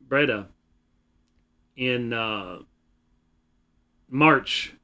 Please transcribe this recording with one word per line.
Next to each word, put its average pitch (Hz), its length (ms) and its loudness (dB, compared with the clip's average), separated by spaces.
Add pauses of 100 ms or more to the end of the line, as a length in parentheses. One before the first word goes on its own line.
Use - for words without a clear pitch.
Breda 127 480 -2 (1300)
in, 123 360 -4
uh, 107 460 -6 (1500)
March 143 720 2